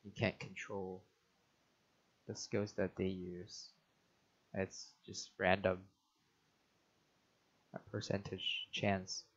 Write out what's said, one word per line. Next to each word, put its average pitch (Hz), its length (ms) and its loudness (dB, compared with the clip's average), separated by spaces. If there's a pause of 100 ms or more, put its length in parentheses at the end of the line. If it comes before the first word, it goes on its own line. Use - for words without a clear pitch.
you 98 100 -10
can't - 240 2
control 92 640 -8 (1300)
the 107 80 -6
skills 104 360 0
that 95 240 0
they 98 100 2
use. 90 640 -6 (800)
It's - 360 -2 (180)
just - 320 -8
random, 92 400 6 (2000)
a - 40 -8 (120)
percentage - 840 -2
chance. 98 520 2 (120)